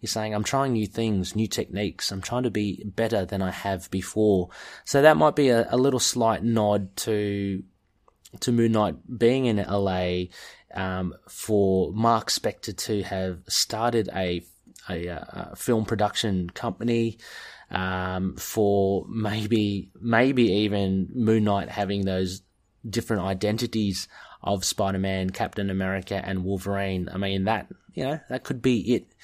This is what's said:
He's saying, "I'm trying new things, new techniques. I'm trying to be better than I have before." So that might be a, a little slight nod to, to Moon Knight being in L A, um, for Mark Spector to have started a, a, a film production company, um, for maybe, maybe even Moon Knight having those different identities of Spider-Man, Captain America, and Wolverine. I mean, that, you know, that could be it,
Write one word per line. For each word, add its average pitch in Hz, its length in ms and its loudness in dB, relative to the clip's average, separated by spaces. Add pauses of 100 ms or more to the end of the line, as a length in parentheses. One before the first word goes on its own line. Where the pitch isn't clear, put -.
He's - 120 -6
saying, 107 220 -2
"I'm 104 100 -2
trying 135 300 0
new 107 120 2
things, 104 480 -2
new 107 140 0
techniques. - 640 -4
I'm 98 80 -6
trying 123 240 -4
to 123 60 0
be 104 340 -2
better 107 400 -2
than 95 180 -4
I 92 80 -2
have 95 400 -6
before." 98 600 2 (340)
So 139 180 4
that 151 140 10
might 151 180 4
be 139 140 4
a, 117 220 4
a 120 80 2
little 131 200 4
slight 113 460 0
nod 104 540 2
to, 101 680 -2 (760)
to 123 120 0
Moon 117 200 4
Knight 104 240 2 (220)
being 127 280 4
in 107 120 2
L 98 300 0
A, 90 400 -2 (460)
um, 92 400 -4 (140)
for 95 680 2
Mark 113 340 2
Spector - 480 -4
to 104 260 -2
have 92 360 -4 (100)
started 113 680 0
a, 90 300 -2 (460)
a, 87 160 -6
a - 500 -10
film 113 300 2
production 101 640 0
company, 117 680 -2 (520)
um, 92 680 -2
for 101 720 0
maybe, 104 880 -2
maybe 120 540 4
even 98 600 2
Moon 110 300 4
Knight 101 260 2
having 101 340 -2
those 95 380 -2 (460)
different 107 340 -2
identities 104 840 -2 (360)
of 101 220 -2
Spider-Man, 95 680 -2
Captain 98 400 -4
America, 95 540 -4
and 95 200 -4
Wolverine. 98 680 -2
I 98 60 -6
mean, 98 260 -2
that, 107 220 -2 (280)
you 156 100 -4
know, 147 240 -4
that - 160 -6
could 127 180 -6
be 123 320 2
it, - 280 -4